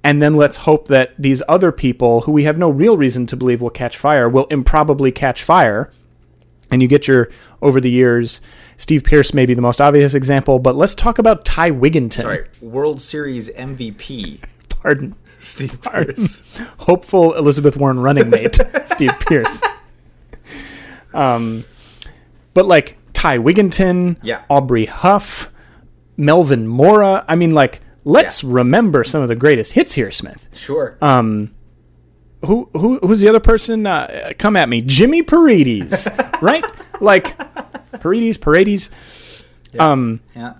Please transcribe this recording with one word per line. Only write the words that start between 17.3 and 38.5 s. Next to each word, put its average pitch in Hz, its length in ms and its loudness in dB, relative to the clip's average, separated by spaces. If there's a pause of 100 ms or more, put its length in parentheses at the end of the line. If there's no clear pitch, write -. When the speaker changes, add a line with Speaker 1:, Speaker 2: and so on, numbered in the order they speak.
Speaker 1:
Elizabeth 143 420 0
Warren 135 220 0
running 131 320 2
mate, 117 260 2 (160)
Speaker 2:
<laughs> - 120 -4
Speaker 1:
Steve 349 340 -2
Pearce. - 420 -2 (1500)
Um, 117 520 -4 (880)
but, 185 100 4
like, 170 320 2 (160)
Ty 135 240 0
Wigginton, 180 880 0
Speaker 2:
Yeah. 113 260 -8
Speaker 1:
Aubrey 127 360 0
Huff, - 680 -2 (680)
Melvin 143 500 2
Mora. 190 600 4
I 160 80 0
mean, 170 160 2
like, 139 280 2 (260)
let's - 380 2
Speaker 2:
Yeah. 131 100 -8
Speaker 1:
remember 139 500 2
some 151 180 -4
of 127 60 -2
the 117 80 -2
greatest 127 380 2
hits - 200 0
here, 113 160 -4
Smith. - 440 -16
Speaker 2:
Sure. 139 460 -8
Speaker 1:
Um, 113 520 0 (920)
who, 220 300 -2
who, 208 260 0
who's 208 220 2
the 208 80 6
other 220 100 4
person? 220 480 0
Uh, - 500 -6
come 208 180 0
at 151 140 2
me. 117 120 -2
Jimmy 202 420 2
Paredes, 185 840 2 (180)
<laughs> - 160 -8
right? 285 240 0 (360)
Like, 196 340 2 (640)
Paredes, 226 380 -2
Paredes. 190 520 0 (840)